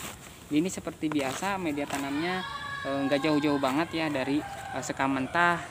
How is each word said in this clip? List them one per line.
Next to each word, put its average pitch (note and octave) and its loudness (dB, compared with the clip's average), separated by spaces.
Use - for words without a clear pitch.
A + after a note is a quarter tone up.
Ini D#3+ 4
seperti E3 -4
biasa D3+ 0
media D3 -2
tanamnya, D3 -2
eh, C#3 0
nggak C#3+ 4
jauh-jauh D3 4
banget, C#3 2
ya, D#3+ 0
dari, C#3 2
eh, - -8
sekam C3+ 0
mentah, E3+ 4